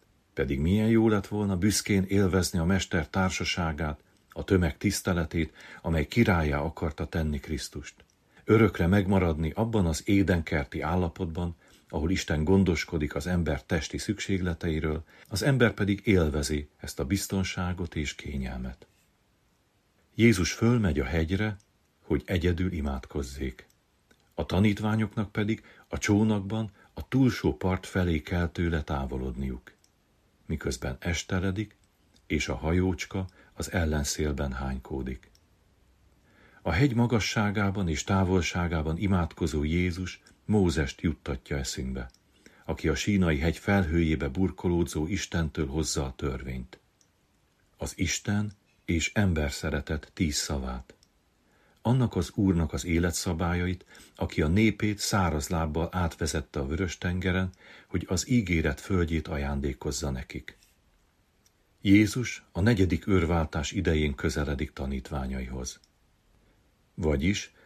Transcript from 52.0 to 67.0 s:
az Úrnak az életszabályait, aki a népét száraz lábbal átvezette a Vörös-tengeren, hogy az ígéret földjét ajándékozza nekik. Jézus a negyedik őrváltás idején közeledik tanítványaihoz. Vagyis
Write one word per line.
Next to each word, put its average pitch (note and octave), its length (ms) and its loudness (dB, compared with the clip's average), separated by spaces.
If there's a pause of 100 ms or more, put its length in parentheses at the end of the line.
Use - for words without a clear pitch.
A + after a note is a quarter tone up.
az F2 200 0
Úrnak E2+ 380 4
az - 120 -6
életszabályait, F2 1000 0 (300)
aki - 260 -2
a D2+ 60 4
népét G#2 520 2
száraz E2 500 0
lábbal D#2+ 420 -2
átvezette E2 680 -2
a C2+ 80 -2
Vörös-tengeren, F#2 840 -2 (380)
hogy - 220 -2
az F2+ 200 -2
ígéret E2+ 500 2
földjét E2 480 0
ajándékozza C#2+ 840 -4
nekik. - 480 -10 (1200)
Jézus G#2 720 4
a - 100 -4
negyedik F#2+ 460 2
őrváltás E2 640 2
idején D#2 440 0
közeledik D2 580 -4
tanítványaihoz. C2 1080 -8 (1120)
Vagyis D#2 600 0 (120)